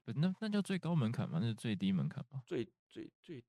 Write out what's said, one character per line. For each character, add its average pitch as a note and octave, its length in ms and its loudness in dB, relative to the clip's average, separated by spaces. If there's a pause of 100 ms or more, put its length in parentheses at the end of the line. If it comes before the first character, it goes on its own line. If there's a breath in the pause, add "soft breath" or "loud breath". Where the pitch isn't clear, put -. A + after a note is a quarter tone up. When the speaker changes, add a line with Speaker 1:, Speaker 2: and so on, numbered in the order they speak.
Speaker 1:
不， - 100 -8
那， F3+ 280 2
那 A3 80 -2
叫 G#3 120 2
最 F#3+ 160 0
高 E3+ 180 0
门 A#2 160 4
槛 - 180 -2
吗？ - 120 -2
那 A#2 60 2
是 A2+ 60 0
最 G#2+ 220 -2
低 F#2+ 160 2
门 D#2 180 4
槛 - 200 -6
吧？ C3+ 160 -8
Speaker 2:
最， B2+ 220 -2 (220)
最， - 200 -12 (120)
最 C3+ 280 -12